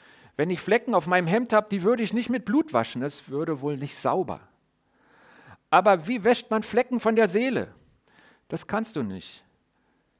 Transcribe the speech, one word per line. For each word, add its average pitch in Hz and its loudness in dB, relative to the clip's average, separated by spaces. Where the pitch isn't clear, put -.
Wenn 156 -2
ich 185 -4
Flecken 240 0
auf 165 2
meinem 180 2
Hemd 220 0
hab, 214 2
die 196 -2
würde 233 2
ich 202 -4
nicht 233 -2
mit 247 -4
Blut 302 0
waschen, 120 0
es - -8
würde 147 -4
wohl 147 -4
nicht 139 -8
sauber. 131 -2
Aber 185 4
wie 233 -4
wäscht - 2
man 220 0
Flecken 247 -2
von 226 0
der 220 4
Seele? 202 -2
Das - -8
kannst 220 -4
du 143 -4
nicht. 95 -10